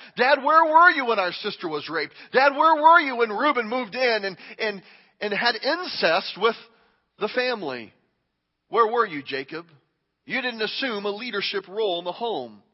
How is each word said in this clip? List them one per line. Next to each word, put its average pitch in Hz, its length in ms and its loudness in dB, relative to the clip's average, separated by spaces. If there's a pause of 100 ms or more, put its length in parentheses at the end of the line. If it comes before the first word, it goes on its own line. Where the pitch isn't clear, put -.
(160)
"Dad, 262 260 2
where 311 220 6
were 330 260 8
you 285 140 -2
when 226 140 0
our 180 140 -2
sister 185 360 -8
was 147 200 -6
raped? 151 260 -6 (180)
Dad, 269 240 4
where 320 200 4
were 330 240 8
you 269 160 -4
when 226 160 0
Reuben 240 360 0
moved 233 260 -6
in 240 300 0
and, 190 140 -8 (200)
and, 208 240 -6 (380)
and 208 120 -4
had 233 240 0
incest 220 840 -2
with 226 180 0 (600)
the 208 100 -6
family? 185 640 -6 (760)
Where 220 180 2
were 226 200 0
you, 147 160 -10
Jacob? 135 440 -10 (580)
You 208 160 -6
didn't 233 220 -6
assume 208 420 -6
a 208 60 -4
leadership 202 580 -8
role 190 300 -4
in 175 60 -10
the 180 80 -6
home." 139 500 -8 (120)